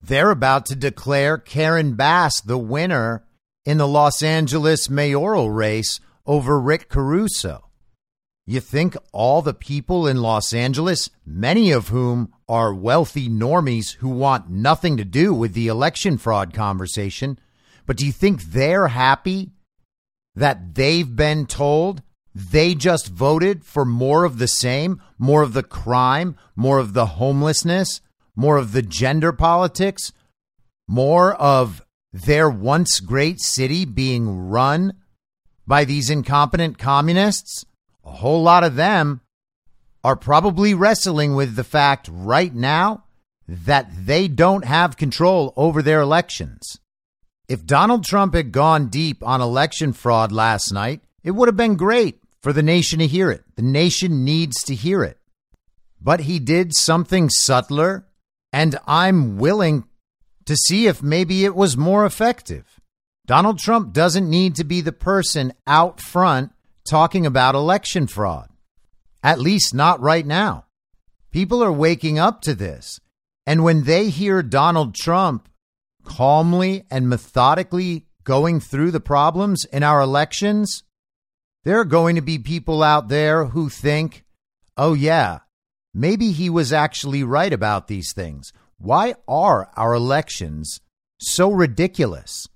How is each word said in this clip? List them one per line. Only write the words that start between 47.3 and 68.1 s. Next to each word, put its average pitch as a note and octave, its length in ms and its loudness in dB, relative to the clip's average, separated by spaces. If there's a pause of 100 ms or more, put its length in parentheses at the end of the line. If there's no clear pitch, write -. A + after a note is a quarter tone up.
If G#2 160 -6
Donald F3+ 400 2
Trump G3 300 0
had D3+ 160 -2
gone D3 380 2
deep C#3+ 340 -4
on B2+ 180 -2
election C3 520 -2
fraud A2+ 400 0
last A2 400 0
night, A2 280 -6 (220)
it E3 80 -6
would A3+ 160 2
have A3+ 100 2
been A3 200 2
great G3+ 440 0 (220)
for C#3+ 100 -2
the D3 100 2
nation D#3+ 360 2
to E3 80 0
hear E3+ 240 0
it. - 140 -6 (100)
The A2 80 -6
nation D3 600 0
needs D3+ 400 -2
to C#3 100 -8
hear D#3 300 -2
it. D#2 140 -10 (840)
But D3+ 200 0
he D#3 200 -4
did D#3+ 340 0
something E3 560 2
subtler, D3 760 0 (460)
and C#3+ 340 0
I'm D#3 520 2
willing D#3 460 0 (600)
to D3+ 120 -2
see G#3 320 2
if C#3 160 -2
maybe F3+ 400 0
it G3 100 0
was F3 220 2
more F#3+ 280 2
effective. - 760 -4 (460)
Donald F3 340 2
Trump G#3+ 320 0
doesn't E3+ 360 2
need F3 280 2
to E3+ 80 -4
be F3 160 -4
the D#3 120 -6
person E3 600 -2 (160)
out D#3+ 320 2
front D3+ 500 0 (380)
talking E3 380 2
about C3 280 2
election D#3+ 540 0
fraud, E2+ 400 -6 (760)